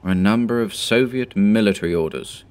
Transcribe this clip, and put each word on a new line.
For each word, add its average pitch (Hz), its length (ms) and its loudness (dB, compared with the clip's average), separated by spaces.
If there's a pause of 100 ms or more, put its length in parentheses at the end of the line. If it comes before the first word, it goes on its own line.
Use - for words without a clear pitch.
were 92 80 -6
a 95 40 0
number 113 460 2
of 107 140 -4
Soviet 123 600 -2
military 101 600 2
orders 80 560 -6